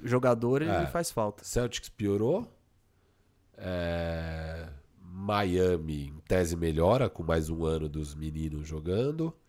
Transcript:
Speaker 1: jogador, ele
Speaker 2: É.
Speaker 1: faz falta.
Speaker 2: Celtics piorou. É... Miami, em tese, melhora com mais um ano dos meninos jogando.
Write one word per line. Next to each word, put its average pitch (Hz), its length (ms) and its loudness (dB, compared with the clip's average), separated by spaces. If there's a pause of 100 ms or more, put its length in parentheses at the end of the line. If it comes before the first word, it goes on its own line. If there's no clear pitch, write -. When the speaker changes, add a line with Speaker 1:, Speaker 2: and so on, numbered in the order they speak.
Speaker 1:
jogador, 123 560 4
ele 160 100 2
Speaker 2:
É. 151 160 2
Speaker 1:
faz 170 240 -2
falta. 107 320 -2
Speaker 2:
Celtics - 460 -2
piorou. 110 600 0 (1080)
É... 82 1120 -4 (340)
Miami, 90 1080 0
em 73 200 -14
tese, 87 280 2
melhora 85 540 4
com - 140 -8
mais 80 260 2
um 82 160 -2
ano 80 220 0
dos 73 260 -6
meninos 78 540 -6
jogando. 117 640 -2 (160)